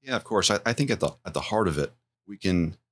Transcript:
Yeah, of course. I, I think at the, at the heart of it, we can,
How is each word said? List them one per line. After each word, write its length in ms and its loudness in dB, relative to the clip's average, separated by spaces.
Yeah, 140 -4
of 80 -6
course. 260 2
I, 160 2
I 80 2
think 160 0
at 100 -2
the, 120 0
at 80 -8
the 80 -4
heart 280 0
of 100 0
it, 140 -2
we 100 -14
can, 400 0